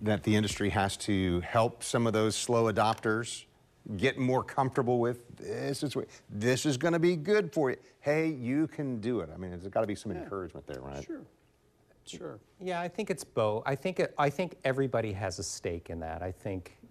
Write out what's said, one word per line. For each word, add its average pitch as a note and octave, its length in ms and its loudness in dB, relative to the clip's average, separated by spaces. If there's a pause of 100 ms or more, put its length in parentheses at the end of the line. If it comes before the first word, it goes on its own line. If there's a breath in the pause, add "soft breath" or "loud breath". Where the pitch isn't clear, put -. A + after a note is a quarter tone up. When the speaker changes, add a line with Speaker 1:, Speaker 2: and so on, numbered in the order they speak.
Speaker 1:
that G#2+ 220 2
the G#2+ 120 4
industry G#2 320 2
has G2 300 2
to F#2+ 420 2
help A#2 420 0
some A#2+ 240 0
of A2 60 2
those G#2+ 240 2
slow A#2 340 2
adopters A2 760 0 (500)
get C3 220 2
more B2+ 260 2
comfortable B2+ 560 0
with? B2 200 0 (180)
This C3 440 -4
is C#3 120 -2
wh-, C3 60 -4 (280 loud breath)
this B2 380 2
is C#3 100 2
gonna E3+ 220 2
be F3 180 4
good F#3 340 2
for C#3 200 2
you. - 80 -2 (220 loud breath)
Hey, D#3+ 280 2
you C#3 380 0
can C3 340 -4
do A#2 200 0
it. D#2 140 -4
I E2+ 40 -12
mean, F#2 140 -6
there's F2+ 160 -8
gotta A2 180 0
be G2+ 80 -2
some G2+ 180 -6
Speaker 2:
Yeah. F2+ 60 -4
Speaker 1:
encouragement F2 480 -8
there, C2 160 -10
right? C#2 200 -8
Speaker 2:
Sure. D#4 200 -10 (840)
Sure. - 340 -12 (220)
Speaker 3:
Yeah, F3+ 220 -4
I F3+ 60 -4
think G#3+ 200 -6
it's - 160 -4
both. A2 400 0
I C#3 100 0
think F#3 260 -2
it, - 180 0
I D3 100 4
think E3+ 360 -4
everybody B2 500 0
has F#2+ 240 -4
a G2 40 -4
stake - 460 -6
in E2 120 -6
that. D#2+ 220 -6
I F#2 80 -4
think, F#2+ 460 -8 (140)